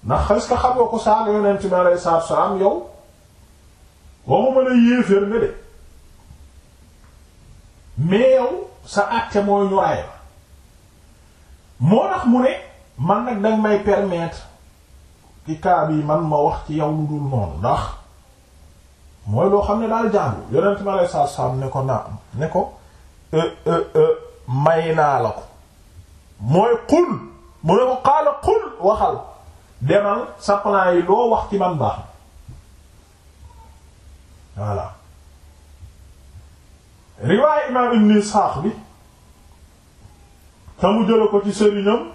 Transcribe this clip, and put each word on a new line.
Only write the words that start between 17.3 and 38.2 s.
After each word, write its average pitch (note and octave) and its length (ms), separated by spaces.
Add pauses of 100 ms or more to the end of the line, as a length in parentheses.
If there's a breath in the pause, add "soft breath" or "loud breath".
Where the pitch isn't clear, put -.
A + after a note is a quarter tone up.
ndax A#2+ 200 (1500)
mooy C3+ 240
loo G3+ 140
xam G#3+ 180
ne A3+ 60
daal A3 240
jaadu." F3 260 (140)
Yonent G3 300
bi G3+ 80
alayhi F#3 220
salaatu C#3+ 200
wa - 40
salaam C3 240
ne C3+ 100
ko, C3+ 140
"Naam." B2+ 340 (180)
Ne D3 120
ko, - 260 (600 soft breath)
"Euh, D#3+ 180 (160)
euh, E3+ 160 (120)
euh, D#3 200 (320)
may D#3+ 480
naa D3 260
la A2+ 80
ko." - 120 (960)
Mooy, F#3 380 (100)
"Qul." E4+ 200 (560)
Mu D#3+ 100
ne A3 60
ko, B3+ 240
"Qaala D4 400
qul," G#4+ 180 (180)
waxal. G#3 380 (640)
Demal, G3+ 460 (140)
sa G3+ 180
plan G3 360
yi E3+ 100
loo A3 260
wax - 200
ci G3+ 100
man F3+ 180
baax A#2 200 (2500)
na. G2+ 80
Voilà. G#2 280 (2250)
Riwaaya D4 460
imaam B3 240
Ibn G#3+ 240
Isxaaq G3+ 460